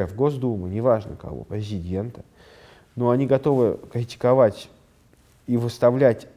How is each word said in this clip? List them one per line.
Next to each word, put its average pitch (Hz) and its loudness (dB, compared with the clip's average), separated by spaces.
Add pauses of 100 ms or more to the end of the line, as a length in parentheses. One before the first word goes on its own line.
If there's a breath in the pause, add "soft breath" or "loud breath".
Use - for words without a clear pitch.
Ф, 90 -8
Госдумы, 123 -2
неважно 110 0
кого, - -12
президента, 104 -8 (720 loud breath)
но 123 2
они 131 2
готовы 131 2 (120)
критиковать 120 2 (800)
и 120 0
выставлять 120 2